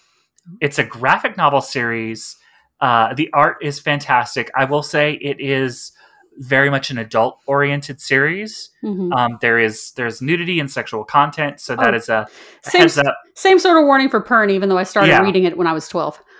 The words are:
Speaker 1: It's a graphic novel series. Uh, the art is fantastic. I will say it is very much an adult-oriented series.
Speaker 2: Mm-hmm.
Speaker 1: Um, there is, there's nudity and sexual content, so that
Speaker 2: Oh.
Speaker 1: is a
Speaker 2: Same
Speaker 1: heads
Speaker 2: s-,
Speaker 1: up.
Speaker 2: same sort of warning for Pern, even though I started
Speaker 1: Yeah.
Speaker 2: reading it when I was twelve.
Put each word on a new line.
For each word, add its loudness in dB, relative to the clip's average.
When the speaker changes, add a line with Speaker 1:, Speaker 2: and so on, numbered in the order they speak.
Speaker 1:
It's -2
a 0
graphic -2
novel 2
series. -6
Uh, 2
the -4
art 2
is -6
fantastic. -2
I 2
will 0
say 0
it -8
is -4
very 2
much -2
an -6
adult-oriented -2
series. -2
Speaker 2:
Mm-hmm. -4
Speaker 1:
Um, 0
there 2
is, -2
there's -8
nudity -2
and -4
sexual -8
content, 0
so -6
that 2
Speaker 2:
Oh. 0
Speaker 1:
is -6
a 0
Speaker 2:
Same 2
Speaker 1:
heads 0
Speaker 2:
s-, 2
Speaker 1:
up. 0
Speaker 2:
same 4
sort 4
of 6
warning 4
for 0
Pern, 2
even 0
though 2
I 0
started 0
Speaker 1:
Yeah. 6
Speaker 2:
reading 2
it 0
when 0
I 2
was -6
twelve. -6